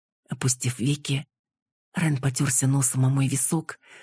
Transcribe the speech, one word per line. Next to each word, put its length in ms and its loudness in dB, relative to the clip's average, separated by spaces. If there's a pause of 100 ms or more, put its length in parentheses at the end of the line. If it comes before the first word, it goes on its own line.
(300)
Опустив 500 -2
веки, 460 -2 (680)
Рен 220 0
потёрся 500 0
носом 380 2
о 40 4
мой 180 2
висок, 520 -2 (240)